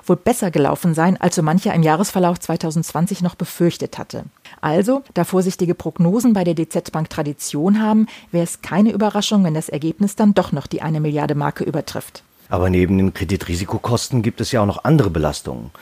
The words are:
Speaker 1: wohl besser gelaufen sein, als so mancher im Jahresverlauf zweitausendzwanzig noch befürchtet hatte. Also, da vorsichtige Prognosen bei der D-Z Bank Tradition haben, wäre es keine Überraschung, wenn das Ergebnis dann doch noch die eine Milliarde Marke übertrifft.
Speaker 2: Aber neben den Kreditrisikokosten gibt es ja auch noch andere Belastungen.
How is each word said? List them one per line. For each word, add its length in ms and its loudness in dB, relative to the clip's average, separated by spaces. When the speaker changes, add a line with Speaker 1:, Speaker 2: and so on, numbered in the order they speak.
Speaker 1:
wohl 140 2
besser 320 0
gelaufen 460 2
sein, 260 2
als 140 0
so 80 0
mancher 320 2
im 80 4
Jahresverlauf 560 2
zweitausendzwanzig 840 -4
noch 140 -2
befürchtet 640 -4
hatte. 240 -10
Also, 420 0
da 120 0
vorsichtige 500 0
Prognosen 580 2
bei 100 2
der 120 0
D-Z 360 -4
Bank 200 -4
Tradition 720 -2
haben, 240 4
wäre 140 0
es 180 -12
keine 280 2
Überraschung, 520 0
wenn 100 2
das 160 -4
Ergebnis 460 -2
dann 180 4
doch 180 2
noch 140 -4
die 160 -8
eine 180 -2
Milliarde 360 0
Marke 280 -2
übertrifft. 600 -6
Speaker 2:
Aber 200 2
neben 280 4
den 160 2
Kreditrisikokosten 1080 -2
gibt 180 -4
es 140 -4
ja 80 2
auch 40 4
noch 200 -2
andere 240 4
Belastungen. 600 -4